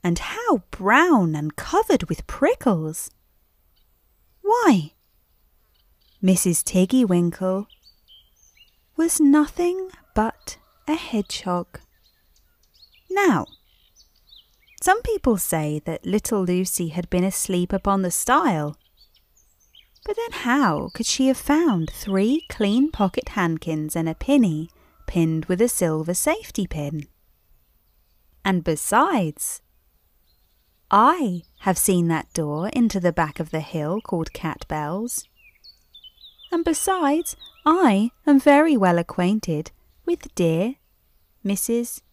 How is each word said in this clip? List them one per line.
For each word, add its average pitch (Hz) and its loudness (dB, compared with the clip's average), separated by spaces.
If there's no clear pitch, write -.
And 175 0
how 427 -2
brown 214 4
and 151 -6
covered - 0
with - -6
prickles! 180 -2
Why, 381 2
Missus 185 2
Tiggywinkle 185 0
was 330 0
nothing 349 2
but - -4
a 302 -2
hedgehog. 185 -6
Now, 370 2
some 415 2
people 262 0
say 151 -4
that 160 -8
little 196 -2
Lucy 180 -2
had 170 -8
been 180 0
asleep 180 -2
upon 196 0
the 175 -2
stile, 208 0
but 415 -6
then 466 -8
how 233 0
could - -6
she 262 0
have 262 0
found 285 0
three 208 -2
clean 233 0
pocket - -2
handkins 160 -4
and 160 -2
a 160 -4
pinny 185 2
pinned 160 0
with 185 0
a 247 4
silver 160 -2
safety 302 -2
pin? 147 -8
And 185 0
besides, 208 -2
I 226 2
have 185 0
seen 175 2
that 160 -2
door 156 -4
into 220 0
the 175 0
back 156 -2
of 156 -6
the 156 -4
hill 160 -6
called 165 -6
Cat - -8
Bell's. 160 -6
And 339 -2
besides, 330 -2
I 247 4
am 285 6
very 294 6
well 180 4
acquainted 175 -2
with - -6
dear 175 0
Missus 233 -4